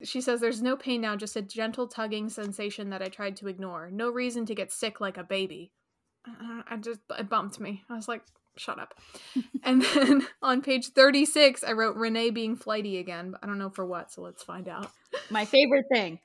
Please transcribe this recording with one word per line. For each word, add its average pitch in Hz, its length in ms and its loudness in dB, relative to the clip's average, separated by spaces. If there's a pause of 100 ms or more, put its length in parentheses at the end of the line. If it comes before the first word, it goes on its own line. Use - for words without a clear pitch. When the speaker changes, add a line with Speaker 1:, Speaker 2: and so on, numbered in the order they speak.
Speaker 1:
she - 180 -6
says, 240 180 0
"There's 226 220 0
no 254 160 0
pain 247 240 -2
now, 214 160 -2
just 214 180 -8
a 220 60 -4
gentle 226 460 -4
tugging 214 420 -6
sensation 208 600 -6
that 190 100 -6
I 190 80 -6
tried 196 280 -8
to 202 120 -10
ignore. 180 420 -8
No 220 180 -2
reason 240 380 -2
to 220 80 -6
get 196 160 -6
sick - 300 -6
like 190 160 -4
a 180 60 -10
baby." 180 500 -4 (540)
Uh, 226 400 -12
I 233 100 -10
just, 220 220 -10 (120)
it 202 180 -8
bumped 202 300 -2
me. 208 300 -8
I 240 60 -10
was 220 120 -10
like, 226 160 -6 (340)
"Shut - 220 -10
up." - 200 -16 (360)
Speaker 2:
<laughs> - 280 -4
Speaker 1:
And 262 180 6
then 277 520 6
<laughs> - 80 -20
on 262 200 2
page 262 280 0
thirty-six, 277 720 8
I 233 100 -2
wrote, 220 240 0
"Renee 226 340 2
being 220 240 -2
flighty 214 420 -4
again," 180 340 -8
but - 120 -14
I 202 40 -12
don't 202 120 -4
know 196 100 -6
for 190 160 -6
what, 180 260 -8
so 180 100 -16
let's 175 220 -14
find 180 260 -12
out. 180 200 -10 (400)
Speaker 2:
My 214 160 0
favorite 277 460 6
thing. 190 340 0